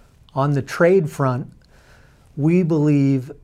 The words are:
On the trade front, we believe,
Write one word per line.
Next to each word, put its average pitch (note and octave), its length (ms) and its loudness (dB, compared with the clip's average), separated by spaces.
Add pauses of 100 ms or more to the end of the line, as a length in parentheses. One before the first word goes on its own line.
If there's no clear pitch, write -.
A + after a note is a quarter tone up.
(340)
On C#3 180 0
the C#3 100 -2
trade F3+ 480 2
front, B2+ 400 -4 (840)
we E3 260 2
believe, D3 720 0 (120)